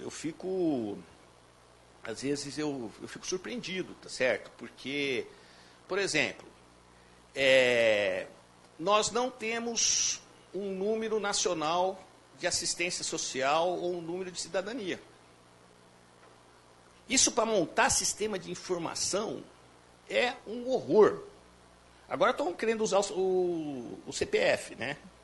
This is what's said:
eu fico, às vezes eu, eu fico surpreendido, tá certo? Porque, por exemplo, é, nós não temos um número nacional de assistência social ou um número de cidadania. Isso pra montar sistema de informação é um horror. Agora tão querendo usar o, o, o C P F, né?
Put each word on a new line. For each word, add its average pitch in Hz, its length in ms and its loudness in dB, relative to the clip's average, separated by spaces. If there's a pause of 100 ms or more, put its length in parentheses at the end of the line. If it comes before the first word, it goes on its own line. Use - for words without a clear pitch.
eu 113 80 -8
fico, 156 880 -2 (1040)
às 113 200 -10
vezes 139 360 -4
eu, 139 320 -4 (100)
eu 117 80 -10
fico - 160 -14
surpreendido, 185 720 -6
tá - 140 -18
certo? 120 500 0
Porque, 131 680 -4 (600)
por 185 100 -4
exemplo, 151 500 0 (880)
é, 117 920 6 (500)
nós 208 360 2
não 247 180 0
temos 233 920 -2 (320)
um 196 200 -4
número 214 480 0
nacional 185 840 0 (340)
de 175 100 -2
assistência 175 560 -2
social 151 680 0
ou 175 260 -2
um 175 40 -6
número 180 300 -8
de 175 100 -10
cidadania. 196 600 -4 (2000)
Isso 254 220 4
pra 220 160 2
montar 220 440 4
sistema 202 480 0
de 170 120 -10
informação 175 920 -4 (680)
é 240 240 2 (120)
um 240 220 -8
horror. 202 540 6 (880)
Agora 180 240 2
tão 302 200 -2
querendo 226 300 -2
usar 190 160 2
o, 202 140 0
o, 175 920 -2
o 139 60 -10
C - 140 -4
P 214 120 0
F, - 360 2
né? 131 220 -6 (280)